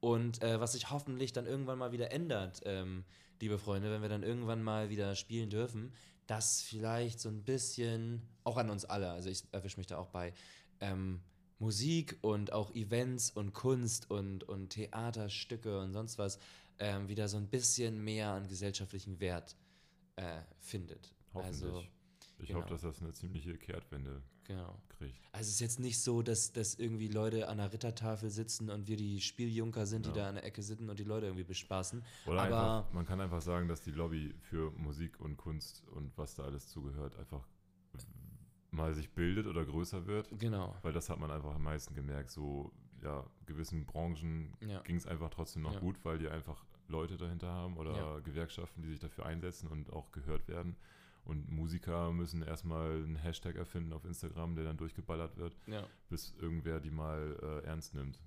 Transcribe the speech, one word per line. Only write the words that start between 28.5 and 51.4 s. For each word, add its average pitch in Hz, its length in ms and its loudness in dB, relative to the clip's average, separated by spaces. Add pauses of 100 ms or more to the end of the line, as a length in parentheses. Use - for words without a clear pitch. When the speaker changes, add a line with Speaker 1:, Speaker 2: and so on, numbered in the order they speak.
Speaker 1:
und 104 180 -2
wir 110 80 2
die 101 240 2
Spieljunker 113 680 2
sind, 110 200 2
Speaker 2:
Ja. 110 60 2
Speaker 1:
die 110 60 2
da 101 100 2
an 101 60 -2
der 101 100 -4
Ecke 104 180 -4
sitzen 107 280 -4
und 101 80 -4
die 104 60 -2
Leute 107 220 2
irgendwie 92 180 0
bespaßen. 95 580 -2 (240)
Speaker 2:
Oder 90 160 6
Speaker 1:
Aber 113 360 6
Speaker 2:
einfach, 101 140 2
man 87 140 2
kann 95 140 2
einfach 87 220 2
sagen, 87 260 4
dass 82 140 0
die 76 100 -4
Lobby 80 480 0
für 80 320 0
Musik 78 480 -2
und 73 160 -4
Kunst - 480 -4 (100)
und 73 240 -4
was 73 160 -4
da 69 80 -6
alles 69 260 -4
zugehört, 71 480 -4
einfach - 300 -8 (1200)
mal 80 240 4
sich 76 180 0
bildet 92 340 4
oder 85 180 2
größer 85 420 0
wird. 104 220 0 (100)
Speaker 1:
Genau. 98 440 2
Speaker 2:
Weil 82 100 0
das 76 180 0
hat 82 100 0
man 76 100 -2
einfach 73 240 -2
am 76 80 4
meisten 76 320 0
gemerkt. 71 360 -2
So, 71 420 -4 (300)
ja, 71 220 -2 (220)
gewissen 78 380 -2
Branchen 80 720 -2 (120)
Speaker 1:
Ja. 101 160 -4
Speaker 2:
ging's 85 240 0
einfach 80 240 -2
trotzdem 80 320 -4
noch 80 120 0
Speaker 1:
Ja. 98 60 -4
Speaker 2:
gut, 90 240 0
weil 80 140 0
die 80 100 0
einfach 78 360 -6 (240)
Leute 80 280 0
dahinter 87 320 -2
haben 90 280 -2
oder 78 200 0
Speaker 1:
Ja. 76 240 -2
Speaker 2:
Gewerkschaften, 82 600 -4
die 80 80 -4
sich 76 100 -4
dafür - 260 -6
einsetzen 85 420 -4
und 76 240 -4
auch 78 200 -6
gehört 76 360 2
werden. 87 280 -2 (480)
Und 76 260 -2